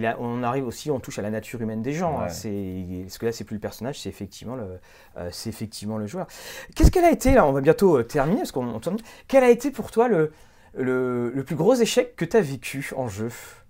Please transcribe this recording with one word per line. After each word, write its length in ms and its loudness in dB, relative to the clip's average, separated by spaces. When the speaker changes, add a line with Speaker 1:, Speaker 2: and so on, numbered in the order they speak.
Speaker 1:
la, 200 0
on 240 -4
arrive 220 -2
aussi, 260 -6
on 80 -2
touche 180 -10
à 40 -4
la 80 -4
nature 300 -6
humaine 220 -4
des 100 -4
gens, 280 -2
hein. 60 -4
Speaker 2:
Ouais. 40 -4
Speaker 1:
C'est, 720 -8
parce 160 -16
que 80 -4
là, 60 0
c'est 120 -12
plus 120 -10
le 40 -10
personnage, 400 -10
c'est 80 -10
effectivement 460 -12
le, 240 -10
euh, 140 -10
c'est 180 -10
effectivement 480 -10
le 80 -6
joueur. 220 -8
Qu'est-ce 160 8
qu'elle 120 4
a 60 8
été, 240 4
là ? 100 8
On 80 6
va 80 0
bientôt, 380 6
euh, 60 2
terminer, 340 0
parce 140 -4
qu'on, 160 -4
on 100 -8
tourne. 180 -4
Quel 160 6
a 80 8
été 220 2
pour 180 -10
toi 160 4
le, 240 4
le, 540 0
le 120 -2
plus 140 -6
gros 180 4
échec 400 2
que 100 -6
t'as 160 4
vécu 560 -4
en 120 -4
jeu ? 200 -6